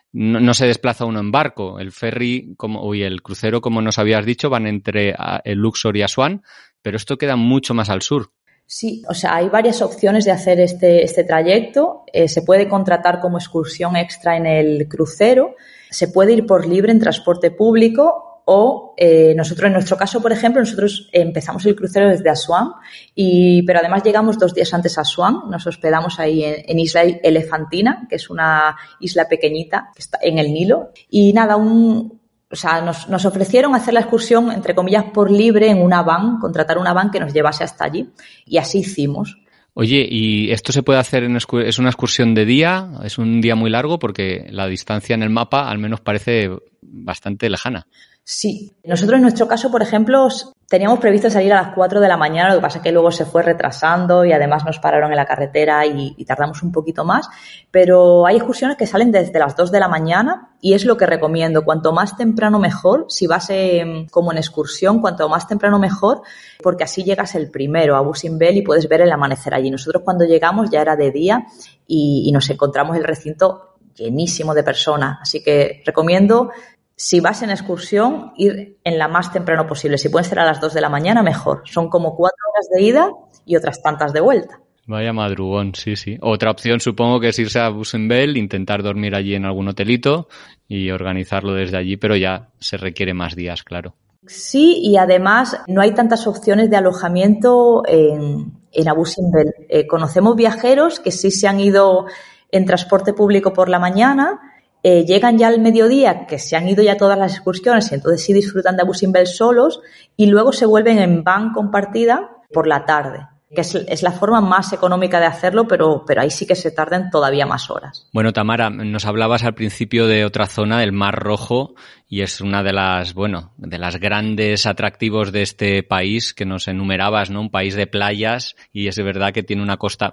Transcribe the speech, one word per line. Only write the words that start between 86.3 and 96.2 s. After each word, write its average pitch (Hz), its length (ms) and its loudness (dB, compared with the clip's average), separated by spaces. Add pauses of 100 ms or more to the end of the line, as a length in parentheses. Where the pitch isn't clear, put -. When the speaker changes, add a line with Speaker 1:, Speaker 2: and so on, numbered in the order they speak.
Speaker 1:
opción, 117 260 -2
supongo, 120 400 0
que 117 100 0
es 110 120 -2
irse 113 180 -4
a 117 80 0
Abu 107 180 -6
Simbel, 120 520 -2
intentar 101 480 -4
dormir 101 320 -4
allí 98 180 -4
en 98 120 -6
algún 98 200 -6
hotelito 120 640 -2 (400)
y 95 220 -6
organizarlo 92 640 -6
desde 95 220 -4
allí, 92 200 -4
pero 107 180 -2
ya 92 360 -2 (100)
se - 160 -8
requiere 92 380 -6
más 85 200 -8
días, 87 300 -10
claro. 90 320 -14 (300)
Speaker 2:
Sí, 320 540 2
y 208 160 2
además 190 600 4 (100)
no 190 140 0
hay 208 140 4
tantas 226 340 0